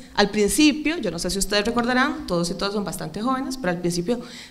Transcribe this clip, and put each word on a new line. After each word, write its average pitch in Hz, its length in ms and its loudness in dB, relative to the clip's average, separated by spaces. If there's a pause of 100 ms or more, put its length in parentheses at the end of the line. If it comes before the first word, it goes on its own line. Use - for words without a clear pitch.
(140)
al 202 160 4
principio, 294 680 4
yo 220 120 -4
no 165 100 -4
sé 180 100 -2
si 190 100 -2
ustedes 208 240 2
recordarán, 247 640 0
todos 175 220 0
y - 60 -6
todas 202 180 -2
son 208 100 -2
bastante 160 380 -8
jóvenes, 262 340 -2
pero 180 160 -2
al 175 80 -2
principio 175 400 0 (320)